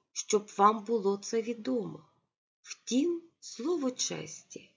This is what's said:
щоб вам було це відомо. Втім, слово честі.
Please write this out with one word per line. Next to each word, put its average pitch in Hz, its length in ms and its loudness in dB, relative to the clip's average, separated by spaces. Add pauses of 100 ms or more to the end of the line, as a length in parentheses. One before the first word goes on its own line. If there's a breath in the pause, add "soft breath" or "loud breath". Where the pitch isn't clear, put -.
(120)
щоб 202 440 0
вам 208 280 6
було 202 320 2
це 226 260 -2
відомо. 226 640 -4 (560)
Втім, 330 600 -2 (180)
слово 277 500 -2
честі. - 880 -8